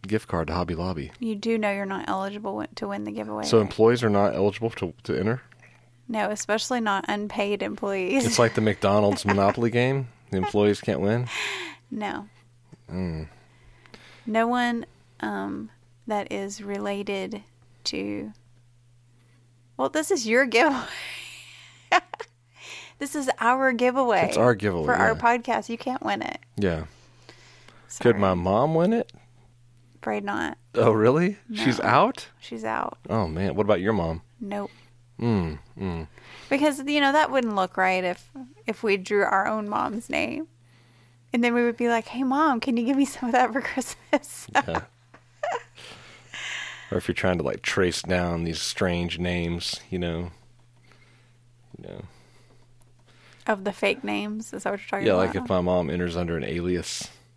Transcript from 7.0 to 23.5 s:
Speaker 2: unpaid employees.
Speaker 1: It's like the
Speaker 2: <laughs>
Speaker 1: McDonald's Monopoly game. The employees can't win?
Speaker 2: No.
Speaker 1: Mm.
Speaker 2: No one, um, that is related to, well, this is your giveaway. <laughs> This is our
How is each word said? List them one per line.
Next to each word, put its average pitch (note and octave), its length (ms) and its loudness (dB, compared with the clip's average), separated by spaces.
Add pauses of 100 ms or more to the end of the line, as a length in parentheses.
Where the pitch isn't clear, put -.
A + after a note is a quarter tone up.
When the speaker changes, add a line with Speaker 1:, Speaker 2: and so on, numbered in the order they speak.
Speaker 2:
unpaid G#3 540 -2
employees. G3+ 640 0
Speaker 1:
It's - 140 2
like A#2 160 6
the A#2 60 2
Speaker 2:
<laughs> G#2+ 80 4
Speaker 1:
McDonald's G2+ 560 4
Monopoly G2+ 440 4
game. B2+ 380 2 (240)
The F#2+ 60 0
employees G#2 440 4
can't E2 200 0
win? A#2 260 0 (640)
Speaker 2:
No. G#3 360 -8 (600)
Speaker 1:
Mm. E2 380 -6 (960)
Speaker 2:
No A3+ 220 2
one, A#3+ 380 0 (340)
um, G3+ 500 -6 (380)
that G#3 240 -4
is G3+ 320 -8
related G3+ 800 -6 (420)
to, G#3 460 -6 (1500)
well, C4 120 -2
this D#4 220 0
is B3+ 160 0
your B3 180 4
giveaway. A3 400 4 (1080)
<laughs> F4 80 6 (1000)
This C#4+ 160 -8
is C4+ 140 -2 (100)
our C4 320 4